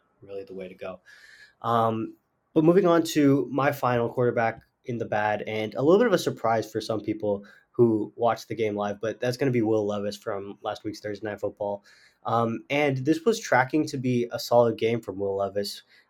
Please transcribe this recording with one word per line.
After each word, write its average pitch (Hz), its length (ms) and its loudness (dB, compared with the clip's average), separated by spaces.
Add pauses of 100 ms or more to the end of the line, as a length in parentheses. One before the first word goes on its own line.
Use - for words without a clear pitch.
(220)
really 98 220 -14
the 95 100 -18
way 95 140 -12
to 92 60 -18
go. 92 260 -14 (640)
Um, 113 520 0 (380)
but 160 120 4
moving 175 220 6
on 170 180 6
to 143 460 2
my 143 220 0
final 123 380 0
quarterback 117 500 0 (240)
in 117 140 -6
the 110 80 -4
bad, 107 400 -2
and 107 280 -6
a - 80 -4
little 165 160 6
bit 247 80 4
of 214 60 2
a 175 60 4
surprise 113 520 -2
for 107 120 -4
some 110 180 -4
people 104 440 -4 (260)
who 110 440 2
watched 117 340 -2
the 117 60 -8
game 104 220 -2
live, 101 240 -4
but 107 200 -4
that's 123 180 -2
gonna 123 120 0
be 123 120 2
Will 107 240 2
Levis 104 320 -4
from 101 440 -8
last 104 220 -8
week's 107 160 -10
Thursday 104 260 -10
Night 101 140 -8
Football. 101 420 -6 (420)
Um, 117 440 0
and 143 300 0
this 151 260 0
was 226 160 2
tracking 131 460 2
to 147 100 -8
be 123 360 0
a 117 60 -6
solid 120 380 4
game 113 240 0
from 98 180 -10
Will 98 200 -2
Levis, 98 440 -4 (280)